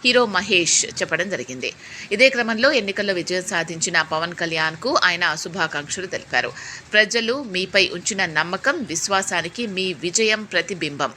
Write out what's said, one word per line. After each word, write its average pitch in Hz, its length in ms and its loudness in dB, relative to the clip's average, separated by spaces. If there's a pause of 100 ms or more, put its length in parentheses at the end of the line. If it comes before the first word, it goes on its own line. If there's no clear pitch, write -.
హీరో 247 200 4
మహేష్ 190 600 2
చెప్పడం 170 440 -4
జరిగింది. 127 440 -6 (380)
ఇదే 233 180 8
క్రమంలో 233 420 2
ఎన్నికల్లో 202 420 0
విజయం 180 300 -2
సాధించిన 170 580 0
పవన్ 160 320 -2
కళ్యాణ్కు 160 720 -2
ఆయన 175 320 2
శుభాకాంక్షలు 165 720 -4
తెలిపారు. 123 480 -2 (400)
"ప్రజలు 226 500 2
మీపై 185 500 2
ఉంచిన 185 320 -2
నమ్మకం, 180 580 0
విశ్వాసానికి 185 840 -2
మీ 190 260 -2
విజయం 214 540 0 (140)
ప్రతిబింబం. 151 560 -2